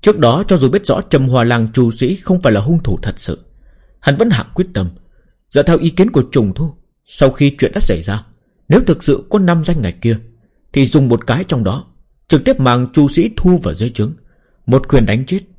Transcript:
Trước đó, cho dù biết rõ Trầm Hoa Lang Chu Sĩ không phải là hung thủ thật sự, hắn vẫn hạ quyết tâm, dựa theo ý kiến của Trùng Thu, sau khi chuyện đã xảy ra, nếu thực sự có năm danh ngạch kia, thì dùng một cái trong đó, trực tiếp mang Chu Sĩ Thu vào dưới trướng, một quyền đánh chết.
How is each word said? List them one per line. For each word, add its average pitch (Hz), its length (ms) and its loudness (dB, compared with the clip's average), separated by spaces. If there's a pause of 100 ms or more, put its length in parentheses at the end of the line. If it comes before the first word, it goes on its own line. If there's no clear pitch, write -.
Trước 208 180 2
đó, 139 280 2
cho 185 100 2
dù 131 120 2
biết 185 160 -2
rõ - 160 0
Trầm 135 260 0
Hoa 123 160 2
Lang 117 300 0
Chu 120 180 2
Sĩ 127 240 -4
không 185 260 -2
phải 123 120 2
là 98 80 0
hung 165 220 0
thủ 101 180 -2
thật - 160 -6
sự, - 280 -12 (540)
hắn 143 180 0
vẫn 226 120 2
hạ 127 140 0 (100)
quyết 185 200 -2
tâm, 90 160 -4 (600)
dựa 147 140 2
theo - 140 2
ý 165 120 0
kiến 190 220 0
của 131 200 0
Trùng 104 220 0
Thu, 156 200 -6 (320)
sau - 260 0
khi 139 260 0
chuyện - 180 0
đã 208 60 -2
xảy 82 200 0
ra, 98 240 -8 (440)
nếu 139 180 4
thực - 160 -2
sự - 260 0
có 208 100 0
năm 170 240 0
danh 165 180 -2
ngạch 90 200 -6
kia, 113 160 0 (560)
thì 139 120 4
dùng 139 220 2
một 117 200 0
cái 135 160 -2
trong 123 200 -4
đó, 95 220 -4 (420)
trực - 180 2
tiếp 262 140 0
mang 123 340 0
Chu 143 140 4
Sĩ 151 300 0
Thu 180 200 2
vào 85 160 -4
dưới 107 160 -4
trướng, 110 240 -4 (520)
một 131 240 0
quyền 123 160 4
đánh 120 200 -2
chết. 190 140 -4 (200)